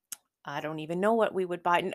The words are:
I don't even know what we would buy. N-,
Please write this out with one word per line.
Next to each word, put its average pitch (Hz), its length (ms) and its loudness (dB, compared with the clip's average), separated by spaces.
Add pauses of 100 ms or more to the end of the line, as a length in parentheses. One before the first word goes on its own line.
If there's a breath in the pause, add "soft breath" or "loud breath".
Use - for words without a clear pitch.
(440)
I 147 160 -6
don't 156 200 -6
even 156 180 -4
know 208 160 4
what 220 200 2
we 190 100 0
would 175 180 -6
buy. 175 160 4
N-, 185 160 -2